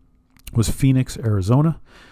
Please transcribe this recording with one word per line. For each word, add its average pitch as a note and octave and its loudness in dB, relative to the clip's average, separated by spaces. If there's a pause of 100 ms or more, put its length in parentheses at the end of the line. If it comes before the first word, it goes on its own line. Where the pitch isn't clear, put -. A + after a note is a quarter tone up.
(540)
was A2+ 0
Phoenix, C3 0
Arizona, A#2+ 0 (340)